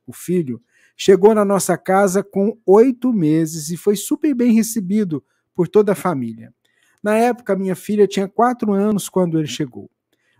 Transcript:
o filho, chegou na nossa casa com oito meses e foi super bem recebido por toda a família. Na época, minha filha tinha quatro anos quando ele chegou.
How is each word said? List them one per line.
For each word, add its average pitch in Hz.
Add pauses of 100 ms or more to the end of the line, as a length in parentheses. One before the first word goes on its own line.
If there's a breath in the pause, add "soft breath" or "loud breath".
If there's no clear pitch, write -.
o 123
filho, 151 (340)
chegou 196
na 208
nossa 190
casa 190
com 196
oito 247
meses 160
e 175
foi 202
super 294
bem 240
recebido 208 (320)
por 175
toda 208
a 180
família. 117 (480)
Na 208
época, 226
minha 190
filha 208
tinha 196
quatro 233
anos 202
quando 175
ele 156
chegou. - (500)